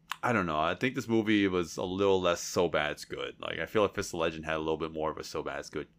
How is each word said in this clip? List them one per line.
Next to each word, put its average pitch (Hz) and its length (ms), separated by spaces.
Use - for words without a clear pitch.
I 123 100
don't 98 140
know, 78 140
I 85 140
think 127 200
this 117 140
movie 107 400
was 90 280
a 107 80
little 95 360
less 87 200
so 90 280
bad 76 240
it's - 120
good. 67 360
Like, 50 180
I 82 80
feel 107 160
like 95 120
Fist 98 200
of 85 60
Legend 80 240
had 80 100
a 80 60
little 78 180
bit 80 140
more 78 180
of 73 80
a 76 60
so 78 180
bad 71 160
it's - 120
good 73 180